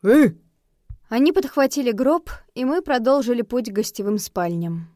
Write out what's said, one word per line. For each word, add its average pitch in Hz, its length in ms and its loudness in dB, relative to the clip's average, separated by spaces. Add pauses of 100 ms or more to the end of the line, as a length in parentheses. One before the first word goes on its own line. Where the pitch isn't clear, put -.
"Э?" 247 260 6 (800)
Они 269 220 2
подхватили 269 600 0
гроб, 269 380 0 (240)
и 247 120 -6
мы 320 180 -2
продолжили 247 580 0
путь 226 300 -4
к - 20 -12
гостевым 208 460 -4
спальням. 170 760 -6